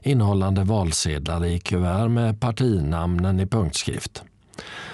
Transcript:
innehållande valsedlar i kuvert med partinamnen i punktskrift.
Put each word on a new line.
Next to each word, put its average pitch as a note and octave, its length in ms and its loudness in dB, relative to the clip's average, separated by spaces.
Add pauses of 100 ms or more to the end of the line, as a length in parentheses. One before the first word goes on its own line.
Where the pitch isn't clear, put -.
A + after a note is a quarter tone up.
innehållande G2+ 600 2
valsedlar E2+ 800 0
i E2+ 140 0
kuvert F#2 500 0
med A#2 320 0
partinamnen F2+ 1000 0
i F#2+ 60 0
punktskrift. - 760 -4 (720)